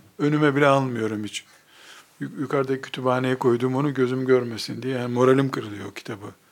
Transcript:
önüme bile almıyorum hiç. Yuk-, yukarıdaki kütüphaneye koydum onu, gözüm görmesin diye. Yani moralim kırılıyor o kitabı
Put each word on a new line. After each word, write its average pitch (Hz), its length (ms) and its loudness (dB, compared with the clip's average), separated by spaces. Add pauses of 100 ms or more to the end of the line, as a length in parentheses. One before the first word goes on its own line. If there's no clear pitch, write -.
(180)
önüme 147 380 2
bile 143 100 4
almıyorum 120 580 0
hiç. - 200 -10 (760)
Yuk-, 139 200 -10
yukarıdaki 135 420 -2
kütüphaneye 127 540 0
koydum 127 380 2
onu, 139 200 0
gözüm 131 320 0
görmesin 120 560 0
diye. 131 160 -4
Yani 123 160 -6
moralim 131 360 6
kırılıyor 104 360 -8
o 101 60 -14
kitabı 104 340 -12 (260)